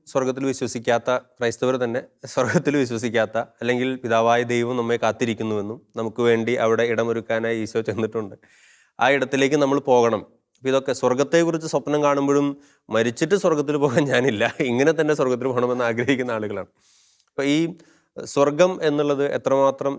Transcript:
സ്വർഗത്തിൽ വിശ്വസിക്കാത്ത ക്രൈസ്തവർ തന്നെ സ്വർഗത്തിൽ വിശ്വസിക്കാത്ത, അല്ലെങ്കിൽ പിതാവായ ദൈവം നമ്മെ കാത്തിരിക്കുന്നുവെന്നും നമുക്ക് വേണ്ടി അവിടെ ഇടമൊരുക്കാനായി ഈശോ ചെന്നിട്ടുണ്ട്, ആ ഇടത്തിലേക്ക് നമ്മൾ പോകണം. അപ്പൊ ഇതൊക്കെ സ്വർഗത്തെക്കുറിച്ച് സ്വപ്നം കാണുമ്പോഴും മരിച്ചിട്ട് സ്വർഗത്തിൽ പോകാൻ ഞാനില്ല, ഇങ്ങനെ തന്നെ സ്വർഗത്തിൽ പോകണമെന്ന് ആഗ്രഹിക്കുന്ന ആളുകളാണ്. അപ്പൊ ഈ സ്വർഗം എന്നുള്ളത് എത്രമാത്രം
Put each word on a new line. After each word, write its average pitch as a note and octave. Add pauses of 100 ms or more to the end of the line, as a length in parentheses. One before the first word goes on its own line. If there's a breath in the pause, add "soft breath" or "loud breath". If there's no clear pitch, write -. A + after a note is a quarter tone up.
സ്വർഗത്തിൽ C3
വിശ്വസിക്കാത്ത A#2+ (260)
ക്രൈസ്തവർ B2+
തന്നെ B2 (240)
സ്വർഗത്തിൽ C#3
വിശ്വസിക്കാത്ത, A2+ (200)
അല്ലെങ്കിൽ B2
പിതാവായ A#2
ദൈവം A#2+
നമ്മെ A#2
കാത്തിരിക്കുന്നുവെന്നും A2 (160)
നമുക്ക് A2+
വേണ്ടി A#2
അവിടെ A2+
ഇടമൊരുക്കാനായി A2+
ഈശോ A2+
ചെന്നിട്ടുണ്ട്, A2 (640 soft breath)
ആ B2
ഇടത്തിലേക്ക് C#3
നമ്മൾ C#3
പോകണം. A#2 (280)
അപ്പൊ -
ഇതൊക്കെ C3+
സ്വർഗത്തെക്കുറിച്ച് D#3
സ്വപ്നം D3
കാണുമ്പോഴും C#3+ (420 soft breath)
മരിച്ചിട്ട് A#2+
സ്വർഗത്തിൽ D3+
പോകാൻ C#3+
ഞാനില്ല, B2 (180)
ഇങ്ങനെ C3+
തന്നെ D#3
സ്വർഗത്തിൽ C3
പോകണമെന്ന് B2
ആഗ്രഹിക്കുന്ന A#2+
ആളുകളാണ്. G#2 (540 soft breath)
അപ്പൊ -
ഈ C#3+ (580 soft breath)
സ്വർഗം D3 (100)
എന്നുള്ളത് D3
എത്രമാത്രം C3+